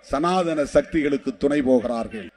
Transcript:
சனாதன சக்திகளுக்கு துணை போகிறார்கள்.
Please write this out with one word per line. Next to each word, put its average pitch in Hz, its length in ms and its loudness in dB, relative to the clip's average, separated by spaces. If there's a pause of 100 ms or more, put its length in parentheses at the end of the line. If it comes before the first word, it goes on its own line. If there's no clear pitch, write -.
(120)
சனாதன 165 600 0
சக்திகளுக்கு 143 560 0 (120)
துணை 143 260 2
போகிறார்கள். 113 680 0